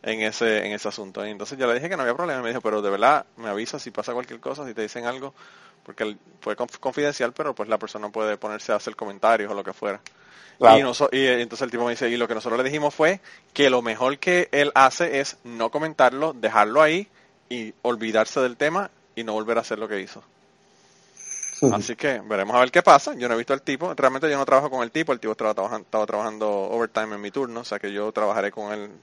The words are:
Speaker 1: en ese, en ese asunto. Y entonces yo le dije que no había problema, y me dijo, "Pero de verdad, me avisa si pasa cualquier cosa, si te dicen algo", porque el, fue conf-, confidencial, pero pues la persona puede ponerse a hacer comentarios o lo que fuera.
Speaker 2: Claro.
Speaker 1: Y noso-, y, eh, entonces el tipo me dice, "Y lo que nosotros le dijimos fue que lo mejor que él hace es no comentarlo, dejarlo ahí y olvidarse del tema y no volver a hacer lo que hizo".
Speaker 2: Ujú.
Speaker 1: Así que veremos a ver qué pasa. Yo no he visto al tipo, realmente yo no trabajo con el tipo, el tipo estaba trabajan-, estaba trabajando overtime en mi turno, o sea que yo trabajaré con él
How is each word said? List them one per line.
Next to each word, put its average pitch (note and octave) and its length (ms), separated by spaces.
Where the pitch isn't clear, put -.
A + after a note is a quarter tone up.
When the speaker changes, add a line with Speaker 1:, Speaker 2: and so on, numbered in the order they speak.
Speaker 1:
en A2 200
ese, G#2+ 440
en G#2+ 60
ese G#2 160
asunto. G2+ 380
Y G#2+ 40
entonces G#2 280
yo C3 80
le A#2+ 80
dije C#3+ 140
que F#3 80
no C#3 60
había A#2+ 140
problema, D3+ 240
y - 20
me A#2 80
dijo, A#2+ 100
"Pero G#2+ 220
de G2+ 80
verdad, A#2+ 360
me A#2 120
avisa A2 300
si B2+ 120
pasa G#2+ 240
cualquier B2 260
cosa, C3+ 260
si A2+ 80
te A2 80
dicen A#2 240
algo", C3 280
porque - 200
el, G#2+ 140
fue G#2+ 160
conf-, - 240
confidencial, C3+ 520
pero D3 220
pues G#2+ 140
la A2 100
persona G#2 320
puede G#2+ 280
ponerse G#2+ 340
a G#2 40
hacer G#2+ 200
comentarios G#2+ 560
o - 20
lo G2 100
que F#2+ 80
fuera. G2+ 280
Speaker 2:
Claro. A2+ 200
Speaker 1:
Y C#3 40
noso-, C3 300
y, C3 60
eh, B2 240
entonces A#2 240
el A#2 60
tipo A#2+ 120
me A#2+ 80
dice, A#2+ 180
"Y A#2+ 60
lo A#2 120
que A2+ 60
nosotros A2+ 240
le B2+ 60
dijimos D3 300
fue E3+ 260
que C#3+ 160
lo B2 120
mejor A#2+ 360
que F3+ 340
él C#3+ 220
hace C3+ 460
es - 240
no A#2 260
comentarlo, D3 640
dejarlo A2 480
ahí E3 260
y A2+ 320
olvidarse A2 580
del B2 160
tema F3 340
y A#2 80
no A2 100
volver A2 240
a A#2 40
hacer A2 160
lo A2 100
que G#2 120
hizo". F#2 220
Speaker 2:
Ujú. B2+ 140
Speaker 1:
Así G#2+ 200
que C3 240
veremos G#2 360
a B2 40
ver B2+ 100
qué F3 120
pasa. D3 320
Yo B2 140
no A#2 60
he A2+ 40
visto A#2+ 140
al C#3 100
tipo, D3 320
realmente C3+ 360
yo C#3+ 60
no C#3 80
trabajo C#3 260
con C3 120
el A#2 80
tipo, D#3 220
el A#2+ 80
tipo A2 120
estaba G#2+ 220
trabajan-, G#2 280
estaba G#2+ 240
trabajando G#2+ 440
overtime G#2+ 640
en G#2 60
mi G#2 100
turno, A#2+ 300
o A#2+ 40
sea G2+ 140
que G2+ 140
yo G#2 200
trabajaré G2+ 400
con G#2 200
él G#2 180